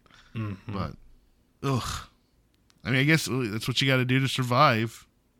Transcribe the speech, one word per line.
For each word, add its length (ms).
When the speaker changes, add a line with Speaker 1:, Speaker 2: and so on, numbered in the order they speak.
Speaker 1:
Mm-hmm. 380
Speaker 2:
But, 200
ugh. 460
I 60
mean, 100
I 40
guess, 240
uh, 220
that's 180
what 120
you 80
gotta 160
do 160
to 80
survive. 800